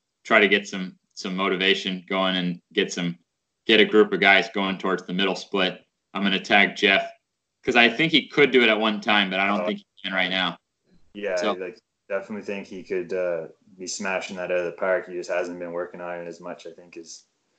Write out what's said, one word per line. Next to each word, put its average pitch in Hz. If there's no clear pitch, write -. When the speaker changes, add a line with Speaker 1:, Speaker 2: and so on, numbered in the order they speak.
Speaker 1:
try 113
to 104
get 101
some, 92
some 95
motivation 95
going 95
and 87
get 95
some, 87
get 110
a 104
group 104
of 95
guys 98
going 95
towards 92
the 90
middle 92
split. 90
I'm 98
gonna 98
tag 98
Jeff 98
'cause 117
I 117
think 156
he 127
could 139
do 127
it 120
at 110
one 107
time, 104
but 95
I 98
don't 104
Speaker 2:
Uh, 90
Speaker 1:
think 101
he -
can 95
right 92
now. 90
Speaker 2:
Yeah, 101
Speaker 1:
So 98
Speaker 2:
I, -
like, 90
definitely 101
think 98
he 92
could, 90
uh, 87
be 92
smashing 95
that 90
out 90
of 87
the 82
park. 92
He 90
just 87
hasn't 87
been 87
working 87
on 87
it 85
as 85
much, 87
I 85
think, 87
is -